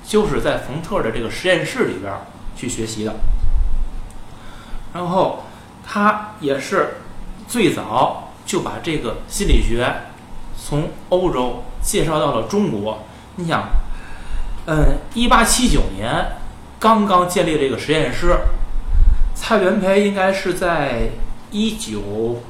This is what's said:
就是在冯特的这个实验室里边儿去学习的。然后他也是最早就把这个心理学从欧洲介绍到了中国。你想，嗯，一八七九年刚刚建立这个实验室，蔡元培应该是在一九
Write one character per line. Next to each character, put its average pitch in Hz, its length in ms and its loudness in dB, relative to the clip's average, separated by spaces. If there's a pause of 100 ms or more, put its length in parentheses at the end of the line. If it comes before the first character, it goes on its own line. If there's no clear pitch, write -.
就 208 240 0
是 131 140 -2
在 - 160 0
冯 143 240 -8
特 175 200 -4
的 113 80 -2
这 117 80 -4
个 113 120 -6
实 - 180 -4
验 170 160 2
室 233 200 -4
里 120 180 -4
边 98 100 -8
儿 98 80 -10 (340)
去 120 140 -8
学 110 180 -6
习 107 160 -8
的。 107 120 -6 (1800)
然 180 160 -6
后 180 360 0 (420)
他 - 520 0
也 135 220 0
是 - 380 -2 (500)
最 208 240 2
早 107 600 -2 (100)
就 180 160 -2
把 - 120 -8 (100)
这 156 160 -4
个 120 180 -6 (100)
心 - 220 -2
理 113 140 8
学 120 280 2 (720)
从 151 280 -2 (180)
欧 180 220 2
洲 127 340 -4 (160)
介 175 240 0
绍 151 160 0
到 139 180 0
了 107 40 -2
中 202 280 0
国。 107 320 -6 (340)
你 175 120 -6
想， 113 140 0 (1040)
嗯， 151 320 4 (160)
一 233 120 2
八 226 160 6
七 247 280 2
九 - 100 6 (160)
年 123 360 -2 (460)
刚 214 280 4
刚 180 200 4
建 175 200 0
立 156 120 0
这 135 80 2
个 113 120 0
实 - 140 -6
验 147 200 0
室， 175 240 4 (1000)
蔡 214 280 2
元 202 180 2
培 196 260 4
应 196 80 0
该 190 160 2
是 190 220 -2
在 139 560 0 (420)
一 214 280 -2
九 110 720 -4